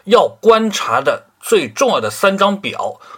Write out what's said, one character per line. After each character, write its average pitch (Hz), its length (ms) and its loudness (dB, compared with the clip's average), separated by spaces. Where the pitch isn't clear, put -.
要 202 240 4
观 220 300 4
察 120 320 -4
的 135 220 -4
最 - 280 0
重 240 220 -2
要 165 100 0
的 110 120 -4
三 196 260 0
张 202 240 0
表， - 380 -8